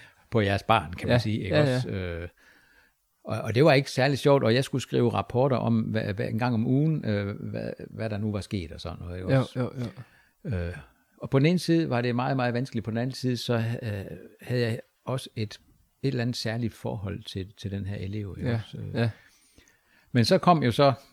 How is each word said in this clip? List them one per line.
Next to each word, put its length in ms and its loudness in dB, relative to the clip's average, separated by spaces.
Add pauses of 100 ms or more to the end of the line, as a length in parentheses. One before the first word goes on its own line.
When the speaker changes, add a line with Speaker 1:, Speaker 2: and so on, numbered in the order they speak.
(120)
Speaker 1:
<laughs> 180 -20
på 100 2
jeres 220 2
barn, 300 2
kan 160 -6
man 60 6
Speaker 2:
Ja, 40 6
Speaker 1:
sige, 220 0
ikke 160 0
Speaker 2:
ja, 140 6
ja. 60 2
Speaker 1:
også? 120 -2
Øh, 400 -6 (960)
og, 160 -4
og 140 -4
det 100 6
var 80 8
ikke 180 4
særlig 280 2
sjovt, 260 4
og 100 4
jeg 100 2
skulle 180 -2
skrive 300 2
rapporter 440 2
om, 240 2
hvad, 340 -2
hvad, 140 -4
en 100 -2
gang 160 0
om 120 0
ugen, 380 2
øh, 460 -2
hvad, 200 -6 (200)
hvad 200 -6
der 80 -4
nu 140 -2
var 80 -4
sket 320 -6
og 80 -14
sådan 180 -10
noget, 200 -10
ikke 160 0
Speaker 2:
Jo, 60 6
Speaker 1:
også? 180 -4
Speaker 2:
jo, 140 -4 (720)
jo. 120 -4
Speaker 1:
Øh, 200 -4 (420)
og 120 -12
på 80 4
den 80 6
ene 120 4
side 320 2
var 100 0
det 160 0
meget, 200 0
meget 180 0
vanskeligt, 300 -4
på 60 -6
den 80 -2
anden 160 -2
side, 220 -2
så, 180 -2 (280)
øh, 220 -4 (360)
havde 220 -2
jeg 180 -2 (240)
også 320 -6
et, 240 -6 (420)
et 60 0
eller 140 0
andet 140 -2
særligt 380 -4
forhold 480 -6
til, 340 -8
til 140 -8
den 160 -4
her 100 -6
elev, 420 -6
ikke 120 -2
Speaker 2:
Ja, 140 0
Speaker 1:
også? 140 -14
Øh, 160 -8
Speaker 2:
ja. 160 0 (1000)
Speaker 1:
men 120 4
så 140 4
kom 240 6
jo 100 2
så, 200 6 (200)